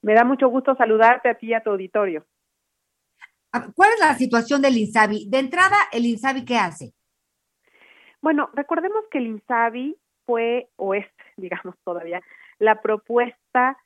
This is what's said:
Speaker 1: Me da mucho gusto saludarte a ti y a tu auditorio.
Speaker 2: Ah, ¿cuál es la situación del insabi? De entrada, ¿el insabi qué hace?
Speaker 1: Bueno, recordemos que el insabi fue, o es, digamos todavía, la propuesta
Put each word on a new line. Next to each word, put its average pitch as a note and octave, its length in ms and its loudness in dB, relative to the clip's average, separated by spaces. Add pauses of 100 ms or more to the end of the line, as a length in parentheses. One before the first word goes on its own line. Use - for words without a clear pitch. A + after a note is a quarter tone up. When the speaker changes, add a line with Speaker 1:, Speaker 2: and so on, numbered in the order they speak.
Speaker 1:
Me G#3 120 2
da A#3 80 8
mucho C4 240 2
gusto C4 280 0
saludarte A#3 540 4
a A#3 60 -2
ti A3+ 140 -14
y A3+ 40 0
a A3+ 80 -2
tu A3 80 -4
auditorio. F#3 560 -4 (1300)
Speaker 2:
Ah, A#3 220 -6
¿cuál G4+ 180 6
es A4+ 60 -2
la D4+ 160 4
situación B3 440 0
del C4+ 160 2
insabi? G#3+ 540 0
De B3 80 0
entrada, F4 400 2 (140)
¿el A#3+ 160 -2
insabi B3 360 -4
qué A#3+ 140 -2
hace? F3 360 -6 (1300)
Speaker 1:
Bueno, D4 360 0
recordemos E4+ 560 -4
que C#4+ 80 -4
el A#3 80 -4
insabi A#3 680 -4 (300)
fue, A#3 500 -2
o G3 200 -4
es, G3+ 100 -6 (320)
digamos F3+ 460 -12
todavía, E3+ 360 -8 (380)
la G#3+ 240 2
propuesta A#3+ 1040 -2